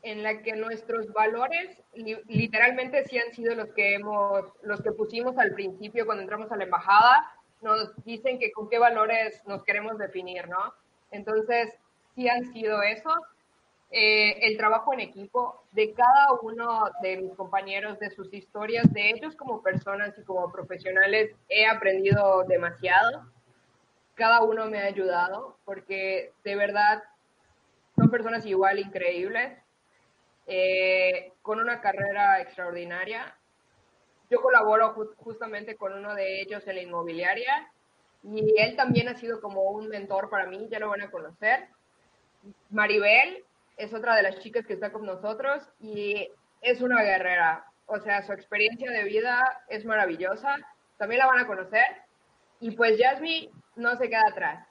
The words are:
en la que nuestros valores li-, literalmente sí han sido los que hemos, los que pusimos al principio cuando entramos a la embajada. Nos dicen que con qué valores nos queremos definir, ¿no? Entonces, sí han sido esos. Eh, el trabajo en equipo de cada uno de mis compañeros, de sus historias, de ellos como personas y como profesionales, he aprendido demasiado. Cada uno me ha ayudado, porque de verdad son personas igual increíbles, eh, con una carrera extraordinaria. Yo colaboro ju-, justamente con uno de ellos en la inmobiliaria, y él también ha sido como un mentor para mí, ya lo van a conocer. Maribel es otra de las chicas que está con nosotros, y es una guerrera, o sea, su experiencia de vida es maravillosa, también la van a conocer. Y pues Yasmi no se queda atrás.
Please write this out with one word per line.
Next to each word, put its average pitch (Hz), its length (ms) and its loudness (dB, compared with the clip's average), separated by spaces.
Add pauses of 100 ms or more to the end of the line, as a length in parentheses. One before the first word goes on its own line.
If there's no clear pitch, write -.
en 214 220 -10
la 214 180 -4
que 226 120 -6
nuestros 220 600 -6
valores 247 640 -2 (160)
li-, 220 340 -10
literalmente 254 760 0
sí 262 120 -4
han 233 160 -4
sido 233 220 -2
los 214 180 -8
que 202 220 2
hemos, 202 560 -2 (100)
los 208 200 -6
que 214 100 -2
pusimos 226 460 -4
al 226 160 2
principio 208 520 -6
cuando 208 160 -4
entramos 214 300 -10
a 220 60 -6
la 196 60 -4
embajada. 202 720 6 (260)
Nos 220 320 -2 (100)
dicen 240 360 -4
que 220 120 -2
con 214 180 -12
qué 233 100 0
valores 226 680 2
nos 202 180 -10
queremos 214 340 -4
definir, 180 500 -10
¿no? 190 260 -6 (380)
Entonces, 220 600 -2 (420)
sí 247 140 0
han 247 240 -2
sido 214 280 -2
esos. 214 360 0 (760)
Eh, 214 520 4
el 214 100 0
trabajo 220 340 2
en 247 100 -4
equipo 202 680 -6
de 214 220 0
cada 262 480 6
uno 226 480 -2 (140)
de 190 140 -4
mis 185 180 -10
compañeros, 196 640 -6
de 208 100 -8
sus 190 240 -16
historias, 214 580 2
de 208 200 2
ellos 233 240 -6
como 240 260 -8
personas 196 560 -4
y 214 60 -20
como 180 280 -6
profesionales, 190 840 0 (120)
he 214 200 4
aprendido 196 760 4
demasiado. 185 880 2 (840)
Cada 233 260 6
uno 220 240 2
me 214 160 -4
ha 202 40 -2
ayudado, 190 800 -2
porque 190 680 -6 (100)
de 202 120 -6
verdad 208 480 2 (920)
son 240 140 6
personas 226 380 -2
igual 190 320 2
increíbles, 196 800 -4 (880)
eh, 185 840 2 (120)
con 214 160 -4
una 233 200 -2
carrera 196 640 2
extraordinaria. 180 960 -8 (920)
Yo 240 100 4
colaboro 220 540 6
ju-, 214 220 -10
justamente 220 580 -12
con 196 180 -10
uno 202 220 -10
de 190 260 -4
ellos 202 240 -10
en 190 120 -8
la 180 40 -8
inmobiliaria, 180 920 -4 (520)
y 427 360 2
él 214 160 2
también 247 320 2
ha 240 80 -8
sido 226 240 -8
como 196 300 -2
un 214 180 -8
mentor 202 440 -6
para 190 160 -2
mí, 196 200 -12
ya 214 120 -6
lo 214 100 -6
van 202 140 -6
a 196 80 -16
conocer. 180 560 -2 (1040)
Maribel 214 720 2 (300)
es 214 160 -12
otra 226 240 0
de 214 60 4
las 190 160 0
chicas 226 300 -8
que 208 60 -6
está 202 180 -8
con 214 120 -12
nosotros, 214 600 -6 (160)
y 208 500 -8 (320)
es 240 200 0
una 247 200 2
guerrera, 180 640 2 (220)
o 208 120 -6
sea, 202 220 -2
su 196 100 -10
experiencia 214 600 -4
de 220 120 -2
vida 247 640 0
es 208 160 -10
maravillosa, 214 760 -2 (400)
también 220 200 -2
la 262 80 6
van 254 140 6
a 240 80 0
conocer. 202 360 0 (760)
Y 226 120 -8
pues 220 280 2
Yasmi 302 520 0 (240)
no 240 220 -2
se 247 120 -2
queda 220 200 4
atrás. 170 420 -6